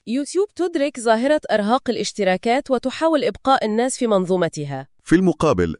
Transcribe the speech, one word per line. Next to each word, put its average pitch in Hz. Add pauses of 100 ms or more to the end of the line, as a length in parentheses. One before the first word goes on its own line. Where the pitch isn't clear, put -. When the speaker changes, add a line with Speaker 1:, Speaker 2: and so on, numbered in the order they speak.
Speaker 1:
يوتيوب 285
تدرك 320
ظاهرة 233 (100)
إرهاق 214
الاشتراكات 214
وتحاول 262
إبقاء 262
الناس 233
في 247
منظومتها. 165 (160)
Speaker 2:
في -
المقابل، 147